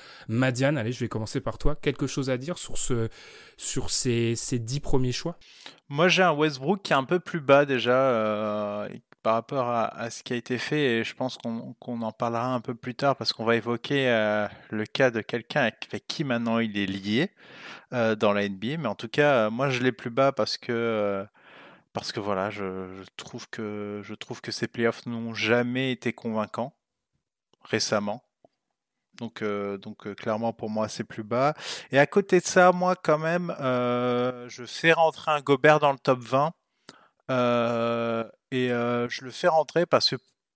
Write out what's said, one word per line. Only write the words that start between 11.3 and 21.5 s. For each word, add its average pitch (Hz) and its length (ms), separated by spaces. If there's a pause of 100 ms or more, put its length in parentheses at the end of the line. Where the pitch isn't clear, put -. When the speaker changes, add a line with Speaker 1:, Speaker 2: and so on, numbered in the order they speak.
Speaker 2:
qu'on, 117 420
qu'on 117 220
en 110 100
parlera 120 420
un 123 60
peu 127 140
plus 123 200
tard 139 220
parce - 160
qu'on 117 120
va 117 120
évoquer, 120 540
euh, 107 360 (220)
le 107 160
cas 127 260
de 113 120
quelqu'un 120 400
avec, - 260
avec - 180
qui - 180
maintenant 117 340
il 113 180
est 101 80
lié, 101 460 (640)
euh, 110 220
dans 107 180
la 101 80
N 101 140
B 95 80 (100)
A. - 20
Mais 151 120
en 101 60
tout 117 140
cas, 143 380
euh, 107 40
moi 127 200
je 123 120
l'ai 127 100
plus - 180
bas 135 220
parce - 260
que, - 140
euh, 107 520 (720)